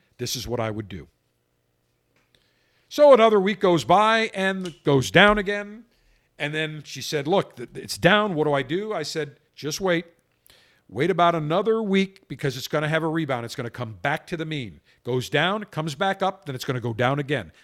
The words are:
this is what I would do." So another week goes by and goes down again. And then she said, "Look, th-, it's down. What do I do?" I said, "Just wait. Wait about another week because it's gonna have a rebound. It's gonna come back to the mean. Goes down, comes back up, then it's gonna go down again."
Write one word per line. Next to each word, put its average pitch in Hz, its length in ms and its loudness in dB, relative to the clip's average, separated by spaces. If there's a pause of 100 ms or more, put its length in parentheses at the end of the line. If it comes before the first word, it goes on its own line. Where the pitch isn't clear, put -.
(180)
this 120 180 -6
is 113 100 -10
what 117 140 -4
I 110 100 -2
would 107 180 -8
do." 82 200 -14 (1800)
So 294 240 8
another 220 280 6
week 196 180 0
goes 175 240 4
by 214 520 4
and 190 380 -4 (120)
goes 139 260 2
down 208 280 6
again. 208 460 -6 (540)
And 151 160 -6
then 156 300 -6
she - 180 -14
said, 143 240 -6
"Look, 185 300 0
th-, 120 180 -14
it's - 240 -12
down. 208 360 2
What 151 100 0
do 147 80 0
I 139 100 0
do?" 190 300 -6
I 170 100 -6
said, 147 380 -8 (160)
"Just 151 240 -8
wait. 175 260 0 (800)
Wait 151 240 -2
about 170 240 4
another 190 480 0
week 190 460 0
because 135 300 -6
it's - 100 -12
gonna 151 220 -2
have 160 120 0
a 165 60 -2
rebound. 139 380 -4
It's - 100 -12
gonna 120 140 -8
come 113 320 -10
back 147 260 -4
to 175 80 -8
the 160 80 -6
mean. 131 360 -10 (220)
Goes 123 280 -4
down, 180 340 0
comes 156 300 -6
back 196 280 -2
up, 190 220 -4
then 139 100 -10
it's 127 100 -10
gonna 127 140 -2
go 117 140 -6
down 123 260 0
again." 131 340 -6 (120)